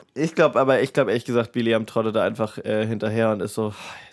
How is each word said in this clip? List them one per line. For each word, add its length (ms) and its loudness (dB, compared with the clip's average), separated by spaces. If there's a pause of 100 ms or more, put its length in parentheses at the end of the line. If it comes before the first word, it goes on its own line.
(140)
Ich 200 -2
glaub 220 4
aber, 240 4
ich 140 0
glaub 140 2
ehrlich 180 0
gesagt, 260 0
Biliam 320 0
trottet 320 -2
da 60 2
einfach, 360 -2
äh, 280 -2
hinterher 460 0
und 100 -4
ist 120 -6
so, 200 -4 (380)